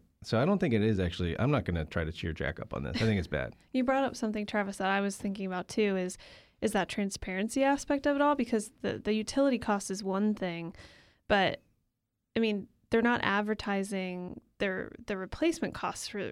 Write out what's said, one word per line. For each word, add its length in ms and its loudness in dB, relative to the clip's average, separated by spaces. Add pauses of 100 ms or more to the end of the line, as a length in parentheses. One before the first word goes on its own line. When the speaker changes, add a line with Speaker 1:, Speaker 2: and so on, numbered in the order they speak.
(240)
Speaker 1:
so 160 2
I 60 4
don't 140 4
think 140 4
it 100 4
is 160 4
actually, 400 0
I'm 120 4
not 140 2
gonna 200 0
try 180 -2
to 80 -2
cheer 220 -4
Jack 260 -4
up 140 -8
on 100 -4
this. 140 -4
I 80 2
think 120 4
it's 100 -2
bad. 340 -4
Speaker 2:
<laughs> 120 -20
You 100 2
brought 220 2
up 100 -4
something, 300 -4
Travis, 320 -2
that 120 0
I 120 2
was 160 -2
thinking 300 -4
about 200 -6
too, 300 2
is, 200 -4 (440)
is 100 2
that 160 2
transparency 720 -2
aspect 460 2
of 80 2
it 60 2
all, 140 6
because 360 0 (100)
the, 220 -2
the 80 0
utility 460 2
cost 340 -2
is 100 -4
one 320 2
thing, 400 -4 (540)
but 340 4 (760)
I 20 2
mean, 280 0 (220)
they're 120 4
not 220 2
advertising 1160 -2 (200)
their, 340 -2 (140)
the 100 -4
replacement 560 -2
costs 340 -6
for, 240 -6